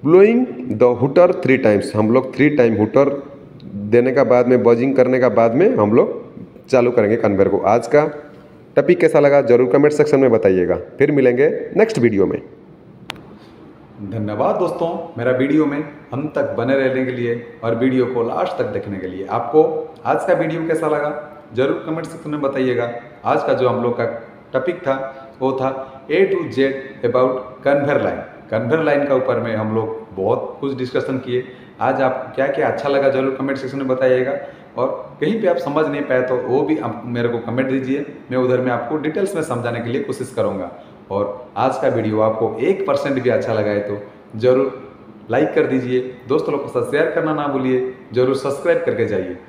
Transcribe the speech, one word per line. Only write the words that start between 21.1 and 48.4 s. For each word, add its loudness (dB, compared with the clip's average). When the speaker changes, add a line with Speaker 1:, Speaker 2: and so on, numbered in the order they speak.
Speaker 2:
जरूर -2
comment -6
सेक्शन -14
में -6
बताइएगा। -2
आज 0
का 0
जो 0
हम -2
लोग -2
का -2
topic -4
था -2
वो 0
था -4
A 4
to -2
Z 0
about -2
conveyor 0
line। -4
कन्वेयर 0
लाइन 2
का 2
ऊपर 0
में -4
हम -4
लोग -6
बहुत -2
कुछ -4
discussion -4
किए। -4
आज 0
आपको -2
क्या 0
क्या -2
अच्छा -2
लगा 2
जरूर 0
comment -4
section -8
में -4
बताइएगा, 2
और -6
कहीं -2
पे 0
आप 2
समझ -2
नहीं -4
पाए 0
तो -2
वो 0
भी 0
आप -8
मेरे -2
को -4
comment -4
दीजिए, -2
मैं -2
उधर 2
में 0
आपको -2
details -4
में -4
समझाने -4
के -6
लिए -4
कोशिश -8
करूँगा। -4
और -6
आज 0
का 0
video 0
आपको 0
एक 0
परसेंट -2
भी 0
अच्छा 0
लगा 0
है 0
तो -6
ज़रूर -2
like 0
कर 2
दीजिए, -2
दोस्त 0
लोगों -4
के -10
साथ -4
share 0
करना -2
ना -2
भूलिए, -2
ज़रूर 2
subscribe -2